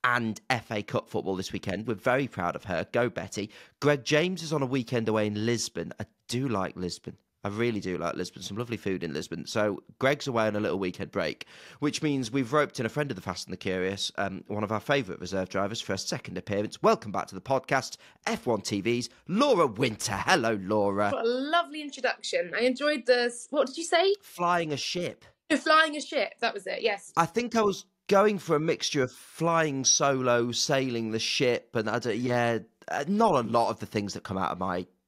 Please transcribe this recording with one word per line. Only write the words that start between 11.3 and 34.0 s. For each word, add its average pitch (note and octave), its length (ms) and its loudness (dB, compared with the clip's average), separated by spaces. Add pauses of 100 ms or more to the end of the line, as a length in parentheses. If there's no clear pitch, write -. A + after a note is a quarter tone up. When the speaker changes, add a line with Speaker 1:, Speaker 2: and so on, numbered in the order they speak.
Speaker 1:
which D3 220 -2
means C3+ 300 0
we've B2+ 200 0
roped D3 300 2
in A#2 40 0
a A2 40 0
friend D3 220 -2
of G2+ 40 -6
the F2+ 60 -12
Fast - 260 -8
and F#2 60 -8
the F2+ 40 -10
Curious, F#2+ 600 -2
um, G2 300 -4
one G#2+ 180 -4
of G#2 80 -4
our G#2 80 -2
favourite A#2 400 -2
reserve F#2 260 -4
drivers, G2+ 320 -2
for - 140 -4
a F#2+ 40 -2
second - 400 -8
appearance. G#2 440 -4
Welcome G3+ 320 0
back F#2+ 140 -4
to F#2+ 80 -16
the F#2 60 -8
podcast, C3+ 540 -2 (320)
F A3+ 180 -4
one A2+ 140 2
T G2+ 220 -4
V's A#2 280 0 (200)
Laura G3+ 380 4
Winter. A2 480 -2
Hello, A2+ 460 2
Laura. G2+ 500 2
Speaker 2:
What - 140 -2
a A#3 40 2
lovely D4 520 -2
introduction. A3+ 720 -4
I A3 100 0
enjoyed C#4 420 2
the B3 180 6
s-, A#3+ 280 -4
what C4+ 160 2
did C4+ 100 -10
you E4 80 -6
say? F#4+ 360 4
Speaker 1:
Flying F3 520 0
a C3+ 40 -2
ship. - 460 -4 (260)
Speaker 2:
You're D#4 100 4
flying D#4 360 4
a D4 60 -6
ship. A#3+ 400 -2
That A3+ 120 0
was F#3+ 140 -8
it, F#3 140 -4
yes. G#3 340 -2
Speaker 1:
I E3+ 100 4
think A#3 300 -4
I A3+ 60 4
was G3+ 240 0 (240)
going G3+ 280 6
for D#3+ 200 2
a - 20 4
mixture D3+ 420 0
of B2+ 100 0
flying D#3+ 760 0
solo, B2+ 680 4
sailing A#2+ 600 0
the A2 80 -2
ship, - 540 0
and A2 160 0
I A#2 100 0
don't, A#2 180 -2
yeah, A#2+ 420 2 (300)
uh, B2+ 180 -2
not F#3+ 380 4
a - 20 -6
lot A2+ 220 4
of A2+ 100 -4
the G#2 60 -8
things G2+ 280 -4